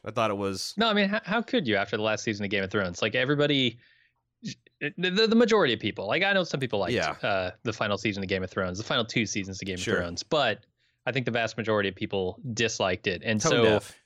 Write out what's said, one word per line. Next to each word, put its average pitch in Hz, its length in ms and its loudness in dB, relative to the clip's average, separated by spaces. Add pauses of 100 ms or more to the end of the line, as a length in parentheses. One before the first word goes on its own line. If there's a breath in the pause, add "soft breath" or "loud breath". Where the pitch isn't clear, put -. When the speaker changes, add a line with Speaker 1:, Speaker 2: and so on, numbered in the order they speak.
Speaker 1:
I 107 80 -10
thought 110 180 0
it 101 60 -2
was 98 400 -4
Speaker 2:
No, 226 120 2
I 214 40 2
mean, 202 160 2
how, 208 160 -2
how 214 180 -2
could 214 240 -2
you 104 80 2
after 98 220 0
the 107 80 -2
last 107 180 0
season 104 220 -4
of 95 80 -6
Game 98 100 2
of 95 80 -4
Thrones? 92 320 -2
Like, 113 140 0
everybody, 139 640 2 (600 soft breath)
the, - 500 -10 (180)
the, 214 160 4
the 214 80 4
majority 208 400 6
of 107 60 -2
people, 98 260 -4
like, 147 160 0
I 196 100 4
know 190 120 4
some 151 160 -4
people 120 180 0
liked, 98 140 0
Speaker 1:
Yeah. 80 300 0
Speaker 2:
uh, 95 280 0 (140)
the 127 80 -2
final 104 260 -2
season 101 240 -2
of 92 60 -6
Game 95 160 0
of 92 60 -6
Thrones, 92 280 -4
the 107 60 -6
final 127 200 0
two 110 220 -2
seasons 95 340 -6
of 98 60 -10
Game 92 100 -6
Speaker 1:
Sure. 95 200 -2
Speaker 2:
of 90 60 0
Thrones, 85 200 -8
but 131 420 -2 (400)
I 127 60 -2
think 123 160 -2
the 120 60 -2
vast 113 240 -2
majority 104 320 0
of 95 80 -6
people 95 420 -4 (160)
disliked 104 540 0
it. 87 160 -2
And 107 160 0
Speaker 1:
Tone 156 100 0
Speaker 2:
so 120 140 4
Speaker 1:
deaf. 107 300 2 (120)